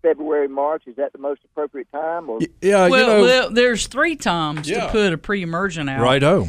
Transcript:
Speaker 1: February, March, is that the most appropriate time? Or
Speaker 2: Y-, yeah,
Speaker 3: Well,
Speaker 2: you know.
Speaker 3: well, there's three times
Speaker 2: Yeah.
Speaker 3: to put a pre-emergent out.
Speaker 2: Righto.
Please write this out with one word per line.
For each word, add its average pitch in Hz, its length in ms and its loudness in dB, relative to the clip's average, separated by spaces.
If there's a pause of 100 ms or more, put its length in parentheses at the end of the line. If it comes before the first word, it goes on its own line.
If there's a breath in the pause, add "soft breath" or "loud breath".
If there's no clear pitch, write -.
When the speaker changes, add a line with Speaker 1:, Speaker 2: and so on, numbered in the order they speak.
Speaker 1:
February, 151 460 0
March, 143 380 -4
is 120 100 -18
that 139 160 -6
the - 80 -20
most 139 240 -8
appropriate 143 480 -10
time? 160 380 -8
Or 113 100 -8
Speaker 2:
Y-, 160 80 -4 (140)
yeah, 190 260 4
Speaker 3:
Well, 262 140 4
Speaker 2:
you 233 160 4
know. 202 60 6
Speaker 3:
well, 254 280 4
there's 240 360 2
three 302 280 -2
times 156 540 -4
Speaker 2:
Yeah. 226 160 -2
Speaker 3:
to - 60 -6
put 208 200 2
a 160 60 -2
pre-emergent 170 720 -4
out. 135 120 -2
Speaker 2:
Righto. 135 480 4